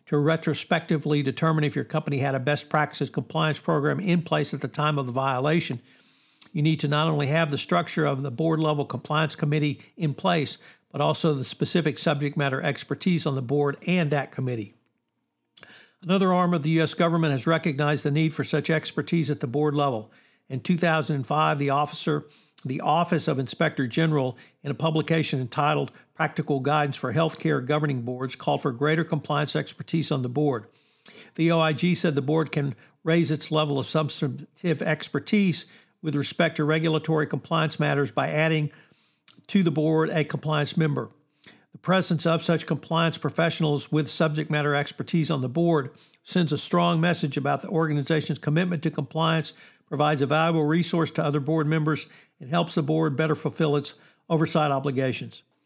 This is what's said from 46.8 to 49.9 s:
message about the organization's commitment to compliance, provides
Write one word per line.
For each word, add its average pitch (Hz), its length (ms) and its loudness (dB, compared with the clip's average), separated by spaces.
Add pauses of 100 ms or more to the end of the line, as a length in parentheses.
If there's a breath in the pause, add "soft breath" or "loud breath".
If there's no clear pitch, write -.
message 165 360 0
about 139 260 0
the 196 60 -12
organization's 151 680 0
commitment 170 440 0
to 160 80 0
compliance, 160 640 -2 (340 loud breath)
provides 147 340 0